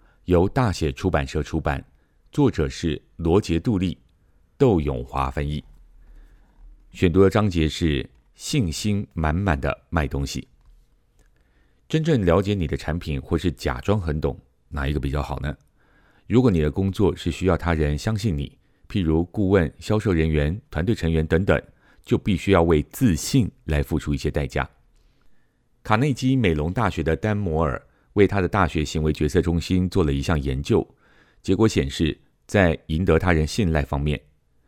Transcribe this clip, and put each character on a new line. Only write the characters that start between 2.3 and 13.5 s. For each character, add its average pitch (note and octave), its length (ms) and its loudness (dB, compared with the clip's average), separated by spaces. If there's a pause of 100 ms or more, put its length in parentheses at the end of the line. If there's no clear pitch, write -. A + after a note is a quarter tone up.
作 C#3+ 180 2
者 D2 200 -2
是 D2 340 -4 (140)
罗 E2 240 2
杰· E2 200 0
杜 G#2+ 180 0
利， F2+ 200 -4 (580)
窦 A2 240 4
永 C2 240 -4
华 C2 240 -4
翻 C#2+ 160 -4
译。 D2+ 160 -4 (1300)
选 F2+ 200 2
读 F2+ 80 6
的 F#2+ 80 8
章 G#2 220 2
节 D#2+ 180 0
是 D2 400 -2 (280)
《信 A2 340 -2
心 G2+ 420 -4
满 D#2 220 -2
满 F2+ 260 0
的 C#2 160 -4 (140)
卖 D#2 160 -2
东 C#2 180 -4
西》。 - 220 -8 (1400)
真 D#3+ 160 0
正 C#3 200 2
了 E2+ 160 4
解 G2+ 140 0
你 F2 140 -2
的 D2 80 -4
产 E2 200 -4
品 C#2+ 240 -6
或 - 160 -2
是 E2+ 140 0